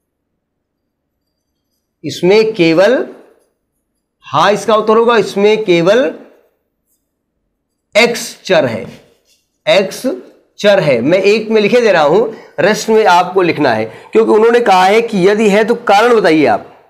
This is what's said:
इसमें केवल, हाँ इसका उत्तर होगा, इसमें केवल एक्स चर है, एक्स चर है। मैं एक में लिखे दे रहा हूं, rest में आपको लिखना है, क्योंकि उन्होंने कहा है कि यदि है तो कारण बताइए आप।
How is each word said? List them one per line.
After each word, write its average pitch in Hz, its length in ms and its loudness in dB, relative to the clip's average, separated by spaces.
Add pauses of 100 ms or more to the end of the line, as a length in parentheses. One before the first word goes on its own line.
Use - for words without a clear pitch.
(2000)
इसमें 208 500 0
केवल, 175 520 0 (1160)
हाँ 170 280 0
इसका 202 240 -2
उत्तर 214 200 0
होगा, 233 200 0
इसमें 208 480 0
केवल 185 480 0 (1800)
एक्स 233 300 0 (200)
चर 156 220 0
है, 101 180 -8 (800)
एक्स 196 400 -2 (520)
चर 202 220 2
है। 139 200 0
मैं 165 200 0
एक 208 300 0
में 220 120 0
लिखे 233 180 0
दे 220 120 0
रहा 165 100 2
हूं, 180 240 0 (340)
rest 202 280 -2
में 220 180 2
आपको 180 360 0
लिखना 151 300 -2
है, 110 120 -4 (280)
क्योंकि 220 200 2
उन्होंने 233 280 2
कहा 190 240 2
है 208 180 2
कि 208 260 -2
यदि 214 200 0
है 208 160 2
तो 226 100 -2 (100)
कारण 220 320 2
बताइए 160 300 2
आप। 104 200 -2 (220)